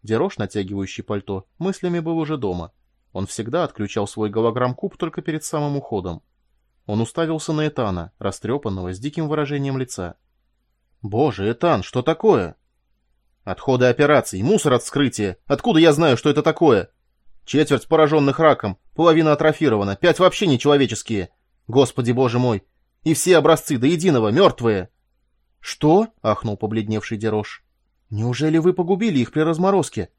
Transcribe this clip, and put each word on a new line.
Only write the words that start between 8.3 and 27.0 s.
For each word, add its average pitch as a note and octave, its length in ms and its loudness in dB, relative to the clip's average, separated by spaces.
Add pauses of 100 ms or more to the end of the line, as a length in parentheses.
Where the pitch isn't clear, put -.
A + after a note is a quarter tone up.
с F#2 60 -12
диким D3+ 300 -6
выражением C#3+ 480 -4
лица. G2 400 -8 (840)
«Боже, G#2+ 480 -2
Этан, C3 320 0
что - 200 -4
такое?» D#3 540 2 (880)
«Отходы B2 420 0
операций, B2 560 2
мусор D3+ 320 2
от A#2+ 80 0
вскрытия! G#2+ 640 -4
Откуда D#3 340 2
я D#3+ 120 6
знаю, C#3+ 240 2
что D3+ 140 0
это C#3+ 120 0
такое?» D3 480 2 (540)
«Четверть C#3+ 440 0
поражённых D3+ 500 2
раком, C#3+ 400 2 (160)
половина D#3+ 380 4
атрофирована, C#3 640 0
пять E3+ 220 2
вообще F3+ 280 2
нечеловеческие! A#2+ 840 0 (360)
Господи B2 460 0
боже B2 260 0
мой! A#2+ 260 0 (400)
И D#3 100 2
все F3+ 220 4
образцы D#3 420 2
до A#2+ 80 0
единого D#3 420 2
мёртвые!» A#2 600 2 (720)
«Что?» F#3+ 480 2 (140)
ахнул G#2 340 -2
побледневший G#2+ 600 -4